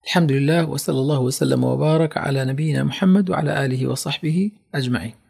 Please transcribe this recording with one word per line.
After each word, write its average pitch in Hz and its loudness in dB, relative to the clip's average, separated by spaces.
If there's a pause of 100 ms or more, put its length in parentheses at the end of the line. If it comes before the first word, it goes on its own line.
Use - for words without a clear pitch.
الحمد 165 2
لله، 151 2
وصلى 143 -2
الله 139 0
وسلم 131 0
وبارك 151 0
على 135 -2
نبينا 135 0
محمد 185 2
وعلى 151 0
آله 131 0
وصحبه 156 -2 (240)
أجمعين. 123 -2 (160)